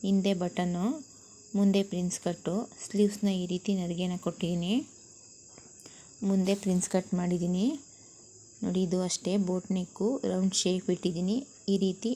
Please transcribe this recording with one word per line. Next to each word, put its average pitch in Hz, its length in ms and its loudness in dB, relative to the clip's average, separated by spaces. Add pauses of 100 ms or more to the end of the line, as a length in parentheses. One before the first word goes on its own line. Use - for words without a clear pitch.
ಹಿಂದೆ 196 360 4
ಬಟನ್ನು, 180 420 -2 (760)
ಮುಂದೆ 196 320 6
ಪ್ರಿನ್ಸ್ 180 340 -2
ಕಟ್ಟು, 175 300 -4 (300)
ಸ್ಲೀವ್ಸ್ನ 208 460 2 (120)
ಈ - 100 -2
ರೀತಿ 185 260 -2
ನೆರಿಗೆನ 180 460 -2
ಕೊಟ್ಟಿದ್ದೀನಿ, 175 480 -2 (1600)
ಮುಂದೆ 196 240 4 (100)
ಪ್ರಿನ್ಸ್ 180 300 0
ಕಟ್ 185 260 0
ಮಾಡಿದ್ದೀನಿ. 180 440 0 (960)
ನೋಡಿ, 180 260 0
ಇದು 180 180 0
ಅಷ್ಟೇ, - 260 -2 (160)
ಬೋಟ್ 185 280 -2
ನೆಕ್ಕು 196 320 -4 (240)
ರೌಂಡ್ 185 300 0
ಶೇಪ್ 180 320 0
ಇಟ್ಟಿದ್ದೀನಿ, 180 420 0 (360)
ಈ 196 120 2
ರೀತಿ 190 300 0